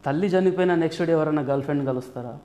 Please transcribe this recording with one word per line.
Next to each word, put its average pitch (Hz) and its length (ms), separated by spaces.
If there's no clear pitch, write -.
తల్లి 156 200
చనిపోయిన 185 480
next 165 280
డే 165 100
ఎవరైనా 156 300
గర్ల్ 139 200
ఫ్రెండ్ 143 240
కలుస్తారా? 123 580